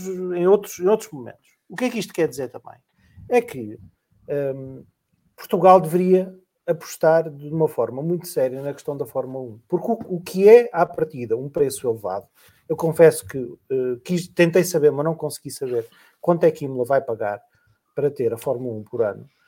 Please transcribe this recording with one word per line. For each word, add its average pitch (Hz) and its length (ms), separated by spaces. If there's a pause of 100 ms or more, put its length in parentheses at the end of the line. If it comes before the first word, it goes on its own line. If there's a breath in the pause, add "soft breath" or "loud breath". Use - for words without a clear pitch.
(340)
em 175 140
outros, 208 320
em 180 80
outros 214 240
momentos. 120 340 (220)
O - 80
que 247 80
é 247 60
que 233 100
isto - 120
quer 165 140
dizer 143 220
também? - 280 (520 soft breath)
É 247 120
que, 117 380 (500)
ahm, 135 540 (540)
Portugal 185 440
deveria 185 540 (320)
apostar 165 640
de 143 180
uma 156 200
forma 123 340
muito 170 240
séria 131 340
na 139 120
questão 143 240
da 139 100
Fórmula 131 380
um, 113 240
porque 175 180
o, 220 300
o 170 40
que 190 280
é, 233 240
à 175 120
partida, 131 520
um 135 120
preço 139 400
elevado, 104 380 (420 soft breath)
eu 160 60
confesso 160 500
que, 135 140 (320)
eh, 127 320
quis, 180 240
tentei 170 380
saber, 151 260
mas 139 140
não 165 100
consegui 151 380
saber 123 340 (340 soft breath)
quanto 170 220
é 165 80
que 156 140
Imola 131 200
vai 135 160
pagar, 107 400 (540)
para 139 160
ter 123 220
a 117 60
Fórmula 123 360
um 107 80
por 117 200
ano. 101 260 (200)